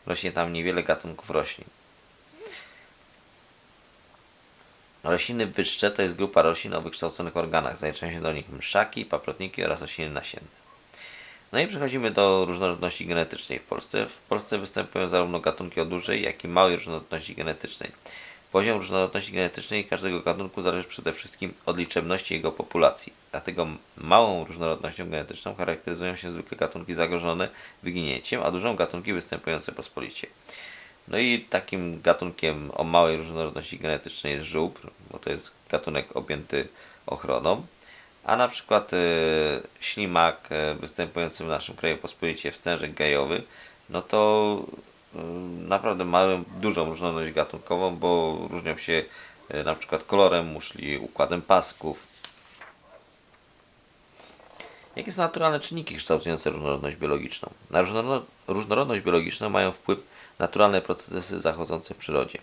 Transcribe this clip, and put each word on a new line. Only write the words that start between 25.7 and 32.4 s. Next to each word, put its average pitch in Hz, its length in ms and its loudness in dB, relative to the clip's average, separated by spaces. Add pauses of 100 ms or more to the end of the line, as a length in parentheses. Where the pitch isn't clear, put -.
się 90 160 -8
zwykle 82 260 -10
gatunki 85 360 -2
zagrożone 85 560 0 (340)
wyginięciem, 87 600 -2
a 76 80 2
dużą 98 240 0
gatunki 87 380 -2
występujące - 580 -4
pospolicie. - 560 -10 (800)
No - 100 -2
i 120 220 2 (100)
takim 87 520 -2
gatunkiem 80 720 0